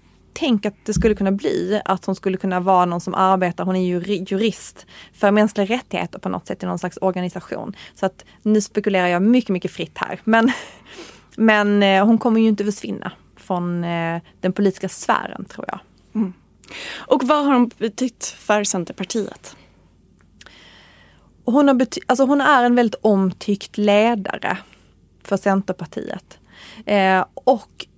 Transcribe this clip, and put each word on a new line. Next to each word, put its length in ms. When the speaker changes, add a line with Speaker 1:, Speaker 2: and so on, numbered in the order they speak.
Speaker 1:
tänker 340
att 160
det 100
skulle 200
kunna 180
bli, 520
att 200
hon 100
skulle 220
kunna 240
vara 240
någon 160
som 140
arbetar, 500
hon 120
är 100
ju 140
ri-, 280
jurist, 580
för 180
mänskliga 360
rättigheter 520
på 100
något 180
sätt 160
i 40
någon 120
slags 220
organisation. 760
Så 120
att 180
nu 180
spekulerar 460
jag 160
mycket, 280
mycket 200
fritt 280
här. 260
Men, 280
<laughs> 420
men, 460
eh, 240
hon 120
kommer 220
ju 80
inte 160
försvinna 480
från, 480
eh, 380
den 120
politiska 360
sfären, 560
tror 240
jag. 120
Speaker 2:
Mm. 180
Och 280
vad 200
har 80
hon 260
betytt 480
för 380
Centerpartiet? 920
Speaker 1:
Hon 240
har 60
bety-, 320
alltså 180
hon 160
är 240
en 100
väldigt 280
omtyckt 760
ledare 800
för 140
Centerpartiet. 1000
Eh, 380
och 520